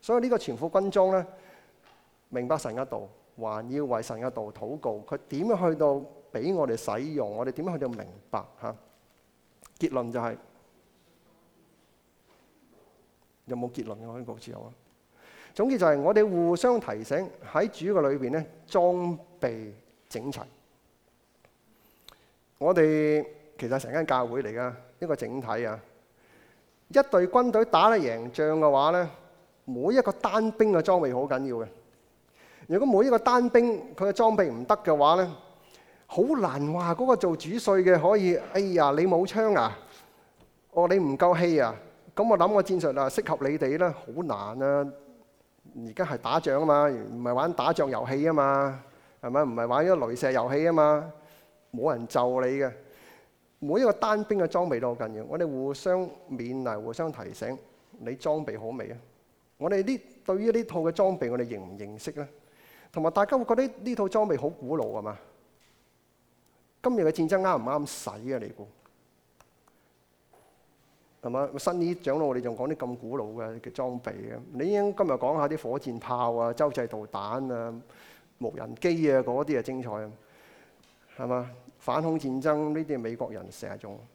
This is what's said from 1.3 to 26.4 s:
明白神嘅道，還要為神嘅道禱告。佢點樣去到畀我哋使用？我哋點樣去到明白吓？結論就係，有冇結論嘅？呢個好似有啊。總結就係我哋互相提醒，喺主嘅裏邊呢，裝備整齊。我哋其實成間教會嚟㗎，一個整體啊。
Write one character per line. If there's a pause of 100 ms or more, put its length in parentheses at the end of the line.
明
白
神
嘅
道， (320)
還
要
為
神
嘅
道 (100)
禱
告。
佢 (120)
點
樣
去
到 (280)
畀
我
哋
使 (100)
用？
我
哋
點
樣
去
到
明 (240)
白 (160)
吓？ (1000)
結
論
就
係， (3000)
有
冇
結
論
嘅？
呢
個
好
似
有
啊。 (840)
總
結
就
係
我
哋
互
相
提
醒， (200)
喺
主
嘅
裏
邊
呢， (220)
裝 (220)
備 (400)
整
齊。 (2250)
我
哋 (340)
其
實
成
間
教
會
嚟
㗎， (260)
一
個
整
體
啊。 (1080)